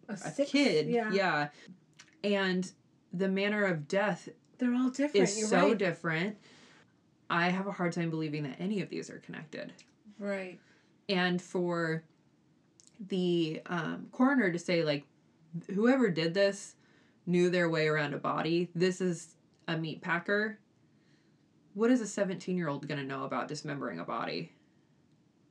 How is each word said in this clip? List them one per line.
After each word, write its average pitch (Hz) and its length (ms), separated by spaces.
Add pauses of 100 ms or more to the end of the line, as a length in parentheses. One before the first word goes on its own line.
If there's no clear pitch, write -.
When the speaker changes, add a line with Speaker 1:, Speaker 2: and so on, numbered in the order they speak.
Speaker 1:
A 220 40
Speaker 2:
a - 40
Speaker 1:
six, - 340
Speaker 2:
kid. 233 380
Speaker 1:
yeah. 226 220
Speaker 2:
Yeah. 165 380 (760)
And 190 460 (440)
the 185 160
manner 202 360
of 160 240
death 196 400 (280)
Speaker 1:
They're 247 180
all 254 140
different, 277 400
Speaker 2:
is 208 100
Speaker 1:
you're 214 100
Speaker 2:
so 190 200
Speaker 1:
right. 214 80
Speaker 2:
different. 175 600 (920)
I 170 180
have 185 180
a 202 60
hard 175 220
time 170 160
believing 151 340
that - 160
any 190 220
of 151 80
these - 200
are - 100
connected. - 520 (480)
Speaker 1:
Right. 196 400 (480)
Speaker 2:
And 180 340
for 170 600 (960)
the, 175 680
um, 165 440
coroner 254 400
to 170 80
say, 170 240
like, 143 220 (680)
whoever 233 360
did 165 240
this 196 420 (500)
knew 180 240
their 175 200
way 156 180
around 151 260
a 139 40
body. 156 580
This 185 240
is 180 360 (300)
a 165 120
meat 165 240
packer. 202 580 (1120)
What 226 160
is 247 120
a 202 60
seventeen-year-old 180 800
gonna 143 180
know 135 180
about - 240
dismembering 143 520
a 95 40
body? - 480 (1000)